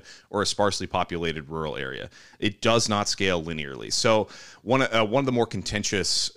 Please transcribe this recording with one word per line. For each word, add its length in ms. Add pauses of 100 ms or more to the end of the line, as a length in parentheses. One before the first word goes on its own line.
(300)
or 140
a 20
sparsely 400
populated 640
rural 260
area. 320 (320)
It 220
does 260
not 220
scale 340
linearly. 480
So 360 (340)
one, 220
uh, 200
one 200
of 20
the 80
more 140
contentious, 880